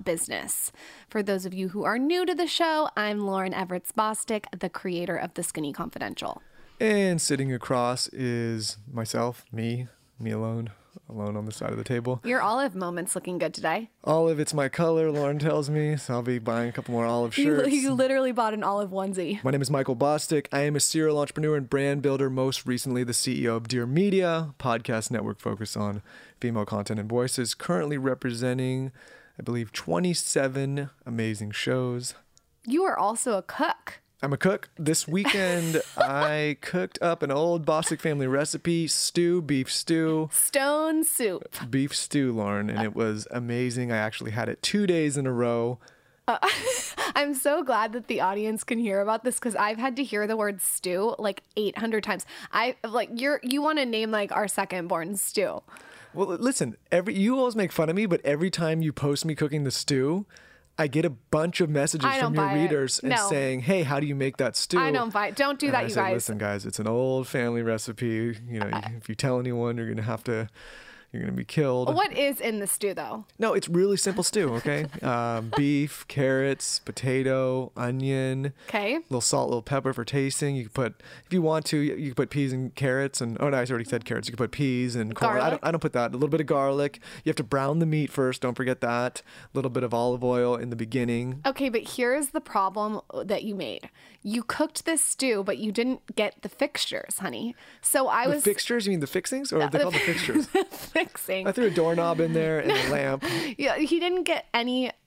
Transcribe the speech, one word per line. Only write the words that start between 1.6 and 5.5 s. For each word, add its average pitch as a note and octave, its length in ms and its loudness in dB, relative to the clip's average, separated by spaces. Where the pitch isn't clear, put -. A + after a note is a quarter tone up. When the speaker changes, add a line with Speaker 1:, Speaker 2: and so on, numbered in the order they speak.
Speaker 1:
who F#3+ 160 -4
are G#3 120 2
new E4+ 300 2
to F4+ 80 0
the E4+ 120 0
show, D#4 500 2
I'm G#3 240 0
Lauren F#3+ 340 0
Everts F3+ 380 -4
Bosstick, G#3+ 500 0
the F#3 100 -4
creator F3 460 -4
of - 180 -4
The - 80 -4
Skinny D#3 320 -4